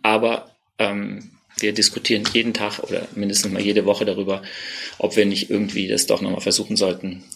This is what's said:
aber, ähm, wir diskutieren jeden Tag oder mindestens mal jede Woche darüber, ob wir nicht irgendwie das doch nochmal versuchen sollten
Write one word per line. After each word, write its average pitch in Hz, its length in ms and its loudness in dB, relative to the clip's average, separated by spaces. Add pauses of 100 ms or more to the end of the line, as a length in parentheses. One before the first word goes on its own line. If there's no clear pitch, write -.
aber, 113 520 2 (240)
ähm, 101 520 -4 (280)
wir 104 140 2
diskutieren 107 500 2 (100)
jeden 117 200 4
Tag 104 300 -4
oder - 320 -4
mindestens 101 360 0
mal 98 120 -2
jede 101 220 4
Woche 101 200 2
darüber, 98 380 -2 (560)
ob 107 160 0
wir 107 100 6
nicht 98 240 0
irgendwie 101 380 0
das 101 180 2
doch - 160 2
nochmal 95 200 -2
versuchen 104 360 0
sollten 92 460 -2 (120)